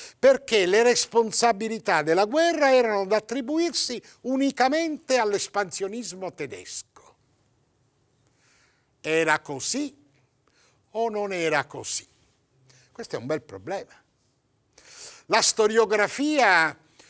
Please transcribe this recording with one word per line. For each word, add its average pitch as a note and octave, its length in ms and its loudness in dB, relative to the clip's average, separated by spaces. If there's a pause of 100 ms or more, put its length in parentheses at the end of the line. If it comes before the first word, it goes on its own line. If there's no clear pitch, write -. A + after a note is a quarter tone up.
(200)
perché A#3+ 480 4
le G3+ 160 4
responsabilità A3 1200 0
della E3+ 220 2
guerra D4+ 460 2
erano A3 360 2
da G#3 100 2
attribuirsi C4 840 -4 (220)
unicamente C4+ 960 0
all'espansionismo G3 1120 -4
tedesco. - 840 -14 (1900)
Era D#3 380 2
così A#3+ 640 -8 (880)
o A3+ 180 -2
non G#3 240 -6
era D#3 320 0
così? - 420 -10 (840)
Questo - 240 -12
è B2+ 40 -4
un A2+ 60 -12
bel D3+ 160 -4
problema. B2+ 500 -12 (1300)
La - 160 2
storiografia G#3+ 1400 2 (320)